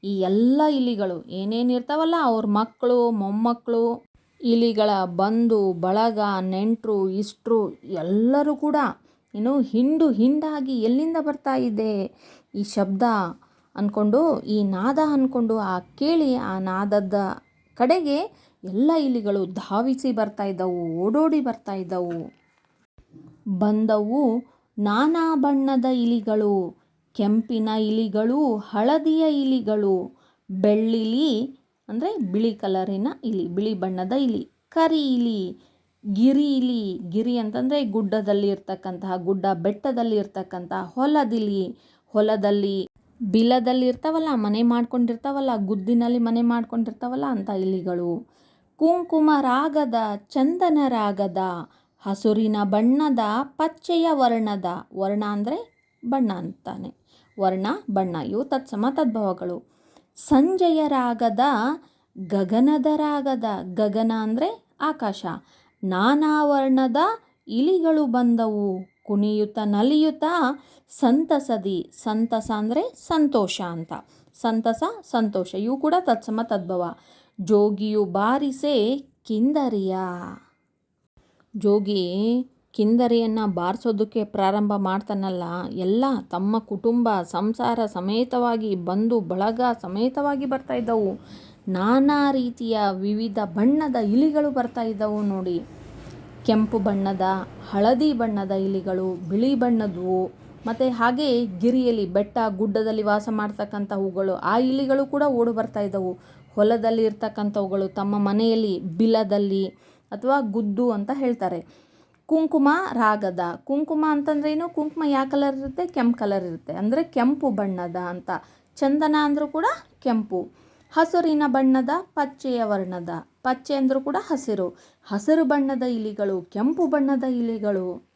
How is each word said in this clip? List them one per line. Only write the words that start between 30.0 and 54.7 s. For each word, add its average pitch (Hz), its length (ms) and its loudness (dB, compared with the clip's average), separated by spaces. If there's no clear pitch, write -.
ಬೆಳ್ಳಿಲಿ 220 800 2
ಅಂದ್ರೆ 254 220 -4
ಬಿಳಿ 220 220 0
ಕಲರಿನ 196 540 -2
ಇಲಿ, 196 240 -2
ಬಿಳಿ 202 260 -2
ಬಣ್ಣದ 185 380 -4
ಇಲಿ, 254 300 0
ಕರಿ 320 360 2
ಇಲಿ, 233 260 0
ಗಿರಿ 262 520 4
ಇಲಿ. 247 260 0
ಗಿರಿ 220 280 0
ಅಂತಂದ್ರೆ 247 460 -2
ಗುಡ್ಡದಲ್ಲಿ 202 640 0
ಇರ್ತಕ್ಕಂತಹ, 190 680 -6
ಗುಡ್ಡ 185 380 -2
ಬೆಟ್ಟದಲ್ಲಿ 214 600 -2
ಇರ್ತಕ್ಕಂತಹ 190 680 -6
ಹೊಲದಿಲಿ, 233 680 2
ಹೊಲದಲ್ಲಿ 202 600 2
ಬಿಲದಲ್ಲಿ 240 680 2
ಇರ್ತಾವಲ್ಲ, 311 480 0
ಮನೆ 214 280 0
ಮಾಡ್ಕೊಂಡಿರ್ತಾವಲ್ಲ, 240 920 0
ಗುದ್ದಿನಲ್ಲಿ 220 640 0
ಮನೆ 233 240 2
ಮಾಡ್ಕೊಂಡಿರ್ತಾವಲ್ಲ 240 840 -2
ಅಂತ 214 220 -4
ಇಲಿಗಳು. 185 600 -2
ಕುಂಕುಮ 330 500 2
ರಾಗದ, 269 540 0
ಚಂದನ 320 500 2
ರಾಗದ, 202 500 0
ಹಸುರಿನ 214 640 2
ಬಣ್ಣದ, 240 540 4
ಪಚ್ಚೆಯ 330 560 0
ವರ್ಣದ, 226 520 2